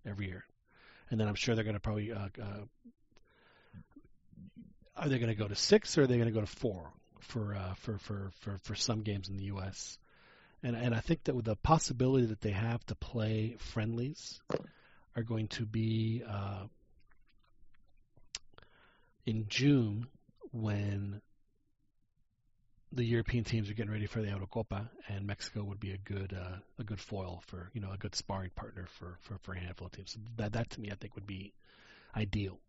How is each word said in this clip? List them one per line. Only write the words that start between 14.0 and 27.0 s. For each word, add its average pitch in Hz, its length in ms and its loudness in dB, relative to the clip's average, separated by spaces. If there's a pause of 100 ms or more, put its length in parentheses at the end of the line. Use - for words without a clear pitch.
are 113 80 0
going 110 240 0
to 113 180 -2
be, 110 600 2
uh, 101 360 -4 (2750)
in 110 220 0
June 123 580 4 (480)
when 101 680 0 (1700)
the 123 120 2
European 117 380 4
teams 107 260 0
are 104 60 -4
getting 110 160 -2
ready 107 160 0
for 113 160 -2
the 104 60 -2
Eurocopa, 101 600 -4 (200)
and 101 180 -4
Mexico 101 380 -4
would 101 160 -6
be 98 120 -6
a 95 60 -6
good, 98 340 -4
uh, 92 260 -8 (200)
a 120 60 -6
good 101 160 -6